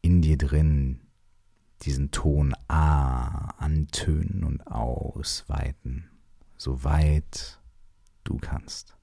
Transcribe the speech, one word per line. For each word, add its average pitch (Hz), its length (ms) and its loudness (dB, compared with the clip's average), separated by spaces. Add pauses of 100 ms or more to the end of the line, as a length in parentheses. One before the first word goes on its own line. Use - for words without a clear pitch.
in 87 200 6
dir 78 160 4
drin 71 600 2 (800)
diesen 69 300 -2
Ton 71 420 2 (140)
A 71 880 0
antönen 78 840 -2
und - 240 -4
ausweiten, - 1400 -6 (480)
soweit 73 1040 0 (640)
du - 140 -6
kannst. - 640 -12